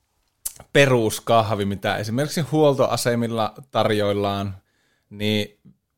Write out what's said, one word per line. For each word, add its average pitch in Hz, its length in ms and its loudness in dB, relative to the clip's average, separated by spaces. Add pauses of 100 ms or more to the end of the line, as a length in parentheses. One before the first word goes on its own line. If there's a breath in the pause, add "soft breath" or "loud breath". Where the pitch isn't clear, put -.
(720)
peruskahvi, 113 920 2
mitä 98 320 -2
esimerkiksi 120 440 -4
huoltoasemilla 120 1120 0 (180)
tarjoillaan, 101 840 -2 (540)
niin 104 500 -4 (380)